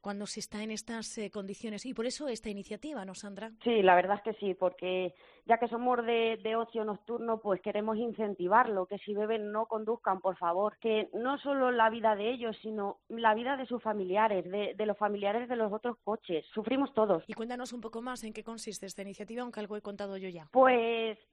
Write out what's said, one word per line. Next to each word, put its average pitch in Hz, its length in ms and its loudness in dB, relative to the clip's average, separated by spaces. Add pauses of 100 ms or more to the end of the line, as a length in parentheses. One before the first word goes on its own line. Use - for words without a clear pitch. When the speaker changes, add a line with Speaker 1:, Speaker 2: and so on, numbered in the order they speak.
Speaker 1:
cuando 202 260 -6
se - 140 -8
está 208 220 -8
en 220 80 -6
estas, 220 460 -8
eh, 208 140 -4
condiciones. 208 540 -8
Y 254 80 -6
por 226 120 -2
eso 277 220 -2
esta 226 220 -4
iniciativa, 202 560 -8
¿no, 185 100 -12
Sandra? 208 360 -10 (120)
Speaker 2:
Sí, 233 180 4
la 185 140 10
verdad 185 220 6
es - 60 -10 (100)
que - 60 -10
sí, 196 140 0
porque 180 600 -2 (320)
ya 226 120 6
que 233 120 0
somos 240 360 0
de, 226 380 2
de 220 120 0
ocio 226 300 -2
nocturno, 226 560 -4
pues 190 200 0
queremos 214 360 -2
incentivarlo, 208 880 2
que 202 140 -8
si 208 140 -6
beben 214 380 -2
no 214 140 -2
conduzcan, 214 560 -2
por 185 160 0
favor, 185 420 0
que 214 340 0
no 254 260 -2
solo 269 320 2
la 226 180 4
vida 220 260 2
de 208 160 -2
ellos, 233 300 -4
sino 208 380 -6 (100)
la 226 240 2
vida 247 240 -2
de 262 80 -6
sus 247 160 -4
familiares, 202 680 2
de, 202 260 -2
de 214 100 -2
los 202 120 -2
familiares 208 520 0
de 247 60 0
los 214 180 0
otros 220 300 -4
coches. 190 500 -4
Sufrimos 262 400 0
todos. 202 340 4
Speaker 1:
Y - 60 -10
cuéntanos 247 400 -8
un 240 80 -10
poco 226 200 -8
más 247 220 -8
en 214 100 -10
qué 214 100 -12
consiste 220 420 -10
esta 190 160 -12
iniciativa, 208 400 -10
aunque 240 180 -8
algo 208 160 -6
he 208 60 -6
contado 202 360 -8
yo 190 120 -6
ya. 170 220 -12
Speaker 2:
Pues 233 640 6 (160)